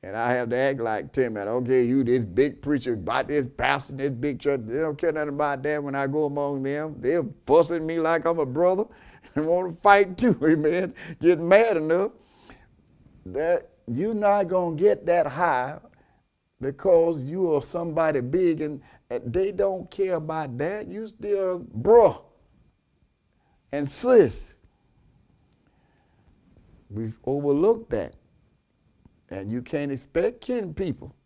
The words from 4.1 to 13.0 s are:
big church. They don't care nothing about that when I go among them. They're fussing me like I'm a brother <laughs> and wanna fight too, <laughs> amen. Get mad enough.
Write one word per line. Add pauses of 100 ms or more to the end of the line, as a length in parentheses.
big
church.
They
don't
care
nothing
about
that
when
I
go
among
them.
They're (220)
fussing
me
like
I'm
a
brother (260)
<laughs>
and
wanna
fight
too,
<laughs>
amen. (260)
Get
mad
enough. (1120)